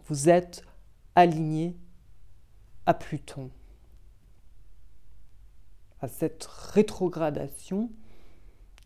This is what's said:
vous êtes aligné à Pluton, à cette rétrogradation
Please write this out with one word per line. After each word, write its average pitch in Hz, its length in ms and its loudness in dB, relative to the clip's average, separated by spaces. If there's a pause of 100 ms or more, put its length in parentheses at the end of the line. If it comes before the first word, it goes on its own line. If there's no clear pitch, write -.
vous 147 200 4
êtes 175 360 6 (500)
aligné 160 640 6 (1080)
à 175 60 6
Pluton, 143 580 -4 (2500)
à 135 80 -6
cette - 360 -4
rétrogradation 180 1500 0 (960)